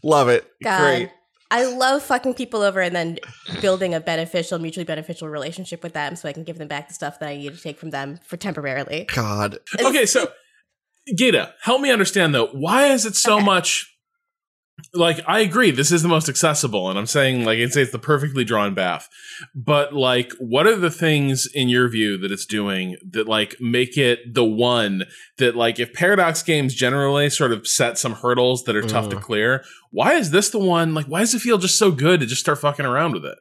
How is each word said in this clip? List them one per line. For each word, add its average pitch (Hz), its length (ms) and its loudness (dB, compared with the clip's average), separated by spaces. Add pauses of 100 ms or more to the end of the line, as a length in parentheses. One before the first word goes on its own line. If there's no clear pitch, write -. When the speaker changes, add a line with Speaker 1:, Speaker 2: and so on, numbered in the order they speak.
Speaker 1:
Love 143 280 4
it. 120 160 4 (180)
Speaker 2:
God. 185 160 2
Speaker 1:
Great. 131 300 2 (400)
Speaker 2:
I 240 160 2
love 262 360 0
fucking 254 300 -2
people 233 300 -4
over 190 180 2
and 175 160 0
then 170 220 -4 (420)
building 185 320 2
a 160 80 -2
beneficial, 165 580 -4
mutually 165 280 -8
beneficial 160 420 -8
relationship 165 540 -10
with 170 100 -12
them 147 240 -6
so 156 140 -10
I - 20 -10
can 160 120 -12
give 160 120 -12
them 156 120 -12
back 147 200 -10
the - 60 -20
stuff 143 260 -10
that 151 80 -8
I 143 80 -10
need 143 180 -12
to 170 80 -20
take 147 160 -12
from 160 120 -12
them 143 360 -8
for 175 120 -12
temporarily. 151 760 -6
Speaker 1:
God. 104 440 -2 (200)
Speaker 3:
Okay, 262 280 2
so, 208 240 0 (840)
Gita, 175 460 2
help 269 220 0
me 277 80 2
understand, 185 440 2
though. - 200 4
Why 233 320 2
is 262 180 4
it 208 120 -4
so 214 200 4
Speaker 2:
Okay. 208 80 4
Speaker 3:
much, 185 420 2 (1080)
like, 165 340 2
I 202 120 2
agree, 208 300 4
this 147 220 2
is 170 100 4
the 170 60 2
most 160 220 2
accessible, 127 580 0
and 95 100 -2
I'm 107 80 -4
saying, 131 380 0
like, 113 140 2
it's, 123 180 0
it's 135 160 2
the 127 60 -8
perfectly 139 440 0
drawn 104 320 0
bath. 90 320 -2 (480)
But, 143 380 0
like, 127 460 0
what 131 280 2
are 226 100 6
the 175 140 2
things 143 640 0
in 131 140 0
your 123 200 4
view 107 300 0
that 98 140 -4
it's 98 140 -8
doing 95 500 -4 (140)
that, 110 180 -4
like, 107 320 0
make 123 380 -2
it 120 360 0
the 123 100 4
one 110 600 0 (340)
that, 123 160 2
like, 117 240 0
if 120 140 -4
Paradox 175 500 2
games 143 320 0
generally 139 560 2
sort 131 220 0
of 104 160 -6
set 120 300 0
some 117 160 -4
hurdles 123 500 0
that 113 100 -2
are 104 80 0
tough 110 280 -2
to 98 60 -4
Speaker 1:
Mm. 101 60 -10
Speaker 3:
clear, 117 420 0 (260)
why 175 240 2
is 226 160 0
this 202 180 2
the 226 100 -2
one, 170 360 2
like, 151 120 -4
why 165 140 -4
does 233 140 0
it 233 60 -2
feel 233 180 2
just 180 200 0
so 202 120 6
good 156 300 4
to 127 60 -2
just 123 140 -4
start 147 180 0
fucking 147 280 -2
around 147 260 0
with 73 140 -6
it? - 140 -12